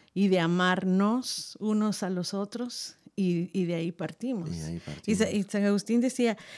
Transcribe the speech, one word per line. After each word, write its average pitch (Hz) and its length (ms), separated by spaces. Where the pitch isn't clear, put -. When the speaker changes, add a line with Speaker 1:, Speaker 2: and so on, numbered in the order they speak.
Speaker 1:
y 196 140
de 185 120
amarnos 185 1200
unos 214 440
a 180 60
los 180 240
otros, 220 640
y, 175 420
y 180 80
de 175 100
ahí 165 160
partimos. 175 580
Speaker 2:
Y 170 100
de 156 60
ahí 165 100
Speaker 1:
Y 208 100
Sa-, 214 100
Speaker 2:
partimos. - 80
Speaker 1:
y - 40
San 202 140
Agustín 202 360
decía, 240 360